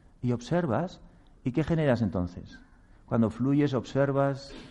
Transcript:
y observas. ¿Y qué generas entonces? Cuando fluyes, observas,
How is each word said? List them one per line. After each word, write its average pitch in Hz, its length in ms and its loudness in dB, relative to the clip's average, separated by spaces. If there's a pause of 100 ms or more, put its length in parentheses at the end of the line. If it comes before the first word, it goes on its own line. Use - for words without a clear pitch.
(240)
y 123 80 2
observas. 156 680 -2 (440)
¿Y 127 80 -2
qué 156 120 0
generas 143 380 2
entonces? 90 580 -4 (460)
Cuando 113 240 2
fluyes, 135 460 2
observas, 139 760 0 (200)